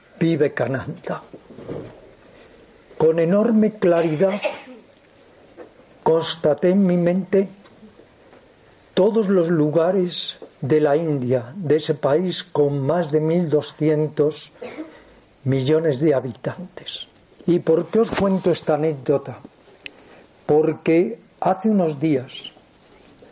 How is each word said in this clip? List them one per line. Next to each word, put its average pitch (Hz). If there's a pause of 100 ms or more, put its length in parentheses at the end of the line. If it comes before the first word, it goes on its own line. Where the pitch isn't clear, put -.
(180)
Vivekananda. 143 (1800)
Con 160
enorme 214
claridad 170 (1600)
constaté 160
en 196
mi 180
mente 185 (1400)
todos 208
los 180
lugares 170 (220)
de 147
la 147
India, 131
de 156
ese 156
país 165
con 143
más 151
de 151
mil 165
doscientos 151 (880)
millones 135
de 151
habitantes. - (380)
¿Y 170
por 160
qué 220
os 220
cuento 190
esta 156
anécdota? 143 (1080)
Porque 160 (220)
hace 190
unos 170
días, 135 (800)